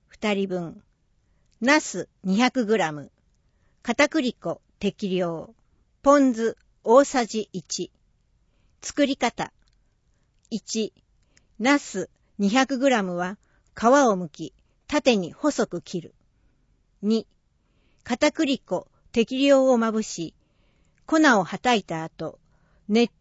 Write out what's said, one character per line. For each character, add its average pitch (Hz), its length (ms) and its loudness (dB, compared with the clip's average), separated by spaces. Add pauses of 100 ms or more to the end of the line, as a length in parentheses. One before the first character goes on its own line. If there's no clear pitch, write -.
二 - 260 -4
人 196 140 -2
分。 180 360 -8 (760)
ナ 294 220 2
ス - 260 -10 (160)
二 190 140 0
百 247 260 0
グ 214 140 0
ラ 160 160 -2
ム。 147 180 -14 (720)
片 285 240 0
栗 262 260 -2
粉、 - 280 -10 (180)
適 202 300 -6
量。 180 440 -6 (480)
ポ 277 160 6
ン 262 160 4
酢、 226 220 -4 (320)
大 254 160 6
さ 262 220 -2
じ 220 260 -8
一。 - 400 -10 (920)
作 - 240 0
り 269 100 -4
方。 - 340 -4 (1000)
一、 220 420 -8 (640)
ナ 269 220 2
ス - 320 -8 (260)
二 202 140 0
百 262 260 0
グ 262 140 2
ラ 233 100 2
ム 180 140 -6
は 175 240 -6 (360)
皮 - 100 -6
を 233 40 6
剥 220 400 4
き、 - 240 -14 (320)
縦 277 320 2
に 175 160 -6
細 277 320 -2
く 175 160 -10
切 - 200 -10
る。 - 120 -20 (880)
二、 214 240 -2 (800)
片 294 280 0
栗 277 280 -2
粉、 - 280 -8 (240)
適 247 280 -2
量 269 320 4
を 240 80 2
ま 226 120 0
ぶ 214 120 -4
し、 - 320 -10 (720)
粉 320 100 2 (220)
を 180 40 2
は 180 140 -8
た 247 160 0
い 214 80 2
た 160 220 -8
後、 160 340 -12 (500)
熱 220 220 2 (120)